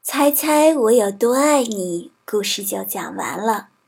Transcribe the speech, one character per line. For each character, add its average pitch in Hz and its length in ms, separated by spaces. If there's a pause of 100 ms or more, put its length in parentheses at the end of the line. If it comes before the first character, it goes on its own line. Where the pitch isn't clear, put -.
猜 285 300
猜 302 440
我 226 180
有 220 180
多 233 240
爱 285 280
你， 185 480 (140)
故 208 180
事 202 220
就 202 180
讲 180 340
完 170 220
了。 214 300 (200)